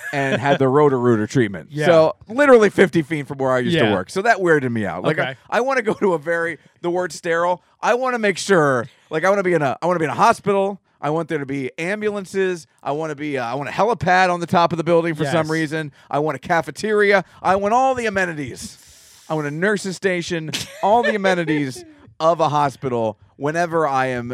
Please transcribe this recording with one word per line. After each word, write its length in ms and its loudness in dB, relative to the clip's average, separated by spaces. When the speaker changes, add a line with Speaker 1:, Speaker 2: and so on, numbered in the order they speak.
Speaker 1:
and 280 -2
had 180 2
the 80 4
Roto-Rooter 600 4
treatment. 440 -2
Speaker 2:
Yeah. 160 -4
Speaker 1:
So 280 4
literally 420 6
fifty 320 2
feet 260 -8
from 120 -10
where 120 0
I 80 2
used 200 0
to 60 2
Speaker 2:
Yeah. 80 2
Speaker 1:
work. 180 -4
So 100 -4
that 160 2
weirded 340 2
me 140 -2
out. 180 -6
Like, 140 0
Speaker 2:
Okay. 180 -4
Speaker 1:
I, 80 -2
I 40 2
wanna 200 -2
go 140 -2
to 180 0
a 60 -2
very, 380 -4
the 100 -2
word 220 -4
sterile, 500 -2
I 140 2
wanna 240 -2
make 180 0
sure, 500 2
like, 140 -2
I 60 4
wanna 140 2
be 100 0
in 100 2
a, 180 0
I 60 -2
wanna 120 0
be 60 0
in 60 -4
a 40 -6
hospital. 680 0
I 120 -4
want 180 -4
there 80 -2
to 80 -8
be 320 -6
ambulances. 880 -4
I 100 -6
wanna 220 -6
be, 240 -6
uh, 80 -4
I 80 -6
want 160 -6
a 20 -8
helipad 600 2
on 60 -4
the 80 -6
top 260 2
of 40 -4
the 60 -4
building 300 2
for 120 -4
some 200 0
Speaker 2:
Yes. 40 -6
Speaker 1:
reason. 420 -4
I 100 -2
want 180 -2
a 20 -18
cafeteria. 840 0
I 120 2
want 200 0
all 180 2
the 140 -4
amenities. 760 -6
I 60 -4
want 100 -4
a 60 -6
nurse's 440 -4
station, 540 -4
all 220 4
the 100 0
amenities 720 -2
Speaker 2:
<laughs> 180 -20
Speaker 1:
of 200 2
a 100 2
hospital 720 -2
whenever 520 -2
I 200 0
am 260 -6